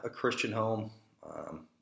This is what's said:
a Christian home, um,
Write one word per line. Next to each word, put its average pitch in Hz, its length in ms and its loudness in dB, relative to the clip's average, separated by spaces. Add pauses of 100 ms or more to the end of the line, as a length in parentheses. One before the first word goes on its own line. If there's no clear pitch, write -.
a 117 60 -4
Christian 117 440 2
home, 110 380 2 (320)
um, 80 440 -10 (160)